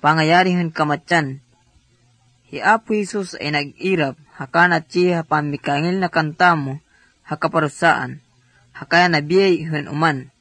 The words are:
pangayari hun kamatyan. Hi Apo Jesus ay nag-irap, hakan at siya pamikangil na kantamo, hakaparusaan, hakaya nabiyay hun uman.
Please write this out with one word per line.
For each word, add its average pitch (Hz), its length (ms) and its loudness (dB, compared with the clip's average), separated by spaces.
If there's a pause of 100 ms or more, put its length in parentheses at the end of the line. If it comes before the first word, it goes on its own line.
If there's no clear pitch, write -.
pangayari 160 520 4
hun 170 160 -2
kamatyan. 151 680 -2 (1120)
Hi - 80 -10
Apo 220 320 0
Jesus 202 480 -4
ay 147 120 -4
nag-irap, 147 680 -2 (160)
hakan 170 400 2
at 160 160 -6
siya 180 320 0
pamikangil 147 720 -2
na 185 160 -2
kantamo, 156 720 0 (400)
hakaparusaan, 151 960 -2 (560)
hakaya 175 320 2
nabiyay 170 560 2
hun 156 240 -6
uman. 147 400 -2 (120)